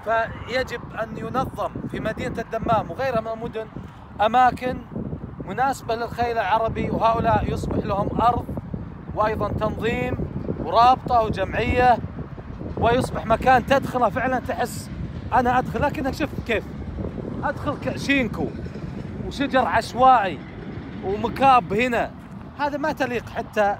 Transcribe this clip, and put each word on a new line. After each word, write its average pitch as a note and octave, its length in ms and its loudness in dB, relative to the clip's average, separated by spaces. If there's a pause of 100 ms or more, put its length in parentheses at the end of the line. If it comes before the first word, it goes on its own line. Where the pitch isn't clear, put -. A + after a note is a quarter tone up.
فيجب A3+ 760 -2 (220)
أن A3 140 -8
ينظم A3 540 -4 (200)
في G3 100 -6
مدينة G#3+ 380 -4
الدمام A3 520 0
وغيرها B3 300 -2
من A3 80 -8
المدن A3 380 -8 (540)
أماكن B3 580 4 (680)
مناسبة A#3 500 -2
للخيل A#3 440 -2
العربي، A3 520 0
وهؤلاء A3+ 640 4
يصبح - 240 -2
لهم G#3 440 0
أرض A#3+ 240 4 (680)
وأيضًا G#3 340 0
تنظيم G#3+ 720 -2 (460)
ورابطة A#3 580 6
وجمعية، A3 760 2 (800)
ويصبح A#3 500 2
مكان A#3 400 6
تدخله B3+ 420 2
فعلًا B3 300 0
تحس: - 520 -4 (420)
"أنا B3 260 4
أدخل". - 240 -2
لكنك C4+ 320 -2
شوف D4+ 160 -2 (160)
كيف G#3 180 0 (800)
أدخل C#4+ 400 -4
ك-، C4 120 -4
شينكو B3 500 0 (800)
وشجر B3+ 400 2
عشوائي A3 720 4 (680)
ومكاب G#3+ 680 4
هنا، A3 380 2 (480)
هذا C#4+ 200 -2
ما D4+ 140 0
تليق B3 360 -2
حتى G#3+ 520 0